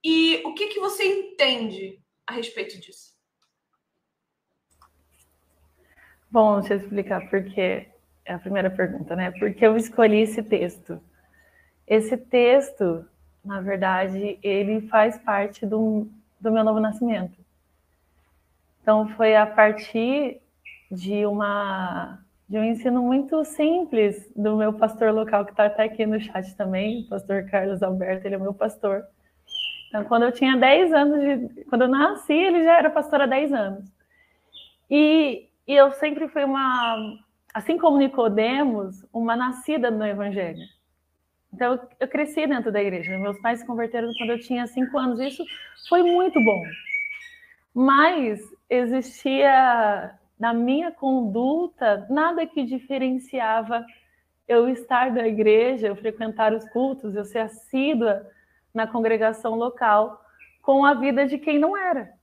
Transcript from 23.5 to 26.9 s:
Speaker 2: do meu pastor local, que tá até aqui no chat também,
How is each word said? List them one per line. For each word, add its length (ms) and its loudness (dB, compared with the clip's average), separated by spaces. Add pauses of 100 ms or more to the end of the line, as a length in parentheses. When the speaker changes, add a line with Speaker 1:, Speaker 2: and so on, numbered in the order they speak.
Speaker 2:
do 200 0
meu 180 0
pastor 380 0
local, 340 0
que 100 -16
tá 100 4
até 200 0
aqui 200 -4
no 140 -2
chat 360 -10
também, 460 -4